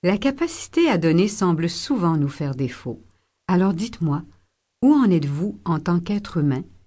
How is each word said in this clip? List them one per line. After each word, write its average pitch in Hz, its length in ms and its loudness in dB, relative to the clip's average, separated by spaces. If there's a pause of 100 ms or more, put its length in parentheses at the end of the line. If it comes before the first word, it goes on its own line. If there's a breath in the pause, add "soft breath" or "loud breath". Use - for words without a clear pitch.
La 185 140 2
capacité 311 720 0
à 226 80 2
donner 165 320 4
semble 175 400 0
souvent 175 480 0
nous 143 140 0
faire 139 240 -6
défaut. 127 480 -8 (500)
Alors 185 220 2
dites-moi, 165 480 -4 (580)
où 277 140 6
en 254 160 4
êtes-vous 160 540 -2
en 160 160 -2
tant 175 180 0
qu'être 202 380 -6
humain 139 260 0 (240)